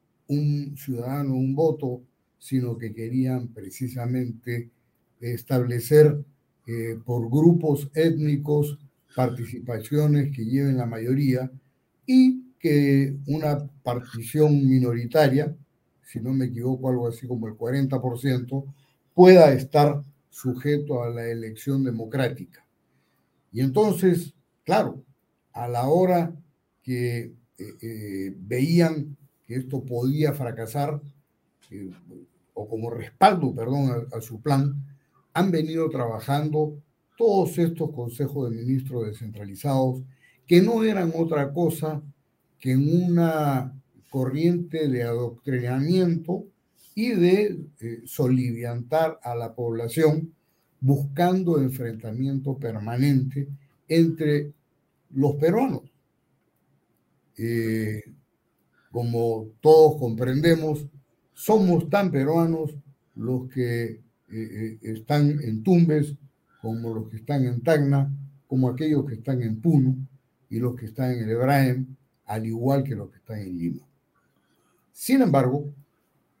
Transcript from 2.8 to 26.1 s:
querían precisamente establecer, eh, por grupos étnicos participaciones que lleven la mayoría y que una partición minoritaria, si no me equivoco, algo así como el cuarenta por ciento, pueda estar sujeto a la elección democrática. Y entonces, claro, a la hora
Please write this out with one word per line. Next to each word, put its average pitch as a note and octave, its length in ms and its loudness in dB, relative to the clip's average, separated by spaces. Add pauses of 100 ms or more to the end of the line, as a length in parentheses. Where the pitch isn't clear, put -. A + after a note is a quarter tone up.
querían B2 540 -4
precisamente A#2+ 1200 -8 (500)
establecer, B2 1000 2 (440)
eh, A#2 380 -8
por A#2 240 -4
grupos D#3 680 4
étnicos D3 840 0 (380)
participaciones B2+ 1200 -2
que A2+ 80 -6
lleven C3+ 320 0
la A#2+ 100 -2
mayoría B2+ 640 0 (580)
y B3+ 500 4
que C#3+ 560 4 (120)
una D3 380 -2 (200)
partición C3+ 840 2
minoritaria, C3 880 2 (480)
si - 180 -12
no B2 120 -6
me C3 140 0
equivoco, B2+ 420 -4
algo A#2+ 180 -2
así A#2 200 -8
como A2+ 200 -6
el G#2+ 80 -10
cuarenta B2+ 460 -2
por A#2+ 180 -6
ciento, C3 460 -4 (500)
pueda F3+ 380 12
estar D3 500 2 (280)
sujeto C#3+ 720 -4
a A#2+ 80 -6
la A#2 160 -8
elección A#2 580 -4
democrática. A#2 800 -6 (880)
Y A2 80 -6
entonces, F3 720 2 (320)
claro, F3+ 400 -2 (480)
a A#2+ 160 -8
la A#2+ 200 -2
hora E3+ 460 2 (480)